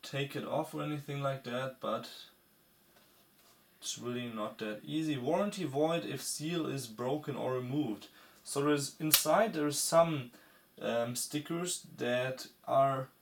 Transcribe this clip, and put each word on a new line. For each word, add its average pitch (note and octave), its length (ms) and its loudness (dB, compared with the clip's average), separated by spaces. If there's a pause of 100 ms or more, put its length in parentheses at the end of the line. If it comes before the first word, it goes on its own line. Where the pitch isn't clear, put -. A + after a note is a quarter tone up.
take C#3 320 -4
it D3+ 100 -4
off D#3 300 -2
or D3+ 80 -2
anything C#3+ 380 -4
like C3+ 240 -2
that, B2+ 360 -4
but A2 260 -2 (1700)
it's - 160 -6
really A#2+ 360 -4
not G#2+ 260 -6
that G#2+ 260 -4
easy. D3+ 320 0
Warranty F#3 460 0
void D3+ 420 2
if C#3 160 -6
seal D#3+ 460 -2
is C3 180 -4
broken B2+ 500 -2
or B2 180 0
removed. B2+ 540 -2 (360)
So - 180 -2
there's, C#3+ 380 2
inside D#3+ 540 4
there's D3 260 0
some, C#3+ 520 4 (500)
um, A#2 340 0
stickers E3 680 -2 (160)
that B2+ 500 0 (200)
are C3+ 400 4 (140)